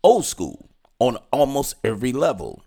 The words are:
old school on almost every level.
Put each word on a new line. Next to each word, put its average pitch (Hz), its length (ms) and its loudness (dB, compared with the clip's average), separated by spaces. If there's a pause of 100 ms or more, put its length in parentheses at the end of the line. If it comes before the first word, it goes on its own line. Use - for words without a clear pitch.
old 190 220 6
school - 440 -10 (300)
on 120 200 0 (120)
almost 139 540 0
every 113 280 -2
level. 135 540 -4